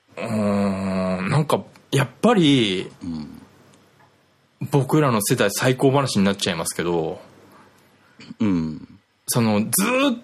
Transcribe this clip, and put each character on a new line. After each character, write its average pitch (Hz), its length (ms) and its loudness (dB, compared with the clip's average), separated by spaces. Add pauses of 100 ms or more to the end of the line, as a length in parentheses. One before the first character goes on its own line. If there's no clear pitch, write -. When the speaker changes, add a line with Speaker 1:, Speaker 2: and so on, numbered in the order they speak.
(220)
Speaker 1:
う 110 60 -8
ー 98 920 -2
ん、 98 80 -4
な 131 100 2
ん 151 60 0
か、 - 180 -2 (280)
や 135 120 2
っ 127 60 -6 (120)
ぱ 226 120 4
り、 127 580 2 (120)
Speaker 2:
う - 20 -10
ん。 80 360 -10 (1300)
Speaker 1:
僕 143 280 2
ら 143 120 2
の 107 100 2
世 123 140 0
代 110 160 2
最 131 260 0
高 135 140 2
話 135 260 0
に 98 80 4
な 98 80 2
っ - 20 -12
ち - 140 -4
ゃ 90 40 -2
い - 20 -8
ま 82 100 -6
す - 100 -8
け 85 80 -4
ど、 82 380 -4 (1160)
Speaker 2:
う 113 60 0
ん。 80 420 -2 (400)
Speaker 1:
そ 123 140 0
の、 107 200 2
ず 113 60 -2 (180)
ー 254 300 0
っ - 80 -10